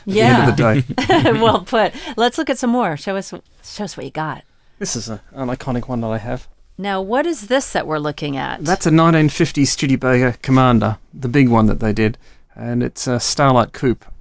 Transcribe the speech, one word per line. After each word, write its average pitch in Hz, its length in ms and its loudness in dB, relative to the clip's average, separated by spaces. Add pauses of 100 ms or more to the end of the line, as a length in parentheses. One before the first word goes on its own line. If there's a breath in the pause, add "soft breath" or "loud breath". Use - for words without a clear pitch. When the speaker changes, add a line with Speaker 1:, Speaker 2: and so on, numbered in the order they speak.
Speaker 1:
Yeah. 220 300 4
Speaker 2:
the 208 40 4
end 139 100 4
of 107 60 0 (400)
the 339 260 2 (100)
day. - 0 -
Speaker 1:
<laughs> 220 100 0
Well 220 200 2
put. 214 300 0 (240 loud breath)
Let's 240 220 0
look - 100 -4
at 269 100 -2
some 247 120 -2
more. 226 260 0
Show 190 200 -6
us, 190 180 -10 (280)
show - 220 -12
us - 140 -12
what 131 80 -10
you 135 60 -12
got. 151 320 -8 (340)
Speaker 2:
This - 180 -6
is 110 140 -8
a, 107 100 -10 (120)
an 131 160 -6
iconic 123 400 -6
one 123 140 -4
that 117 60 -4
I 110 100 -4
have. 120 280 -8 (320)
Speaker 1:
Now, 190 240 -4
what 240 240 -2
is 233 220 -6
this 262 240 -2
that 170 140 -2
we're 156 120 -4
looking 147 400 -4
at? 131 260 -8
Speaker 2:
That's 175 220 0
a 165 40 4
nineteen 160 380 6
fifty - 380 0
Studebaker 127 760 2
Commander, 120 540 4 (160)
the - 160 -8
big 131 200 4
one 113 180 4
that 104 140 2
they 110 120 0
did, 110 240 0 (380 soft breath)
and 120 300 -4
it's - 240 -6
a 123 100 0
Starlight 127 540 2
Coupe. - 320 -2 (160)